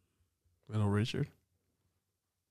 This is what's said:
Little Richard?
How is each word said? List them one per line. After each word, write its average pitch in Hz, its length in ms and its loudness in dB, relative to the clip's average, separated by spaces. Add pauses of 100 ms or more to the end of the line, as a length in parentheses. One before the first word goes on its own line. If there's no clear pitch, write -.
(680)
Little 107 200 0
Richard? 113 380 0 (1200)